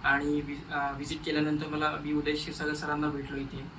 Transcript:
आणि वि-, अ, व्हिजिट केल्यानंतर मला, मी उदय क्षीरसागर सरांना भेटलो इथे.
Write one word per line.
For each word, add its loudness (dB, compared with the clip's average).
आणि 4
वि-, -6
अ, 0
व्हिजिट -6
केल्यानंतर 2
मला, 2
मी -2
उदय 4
क्षीरसागर -2
सरांना 2
भेटलो -2
इथे. -4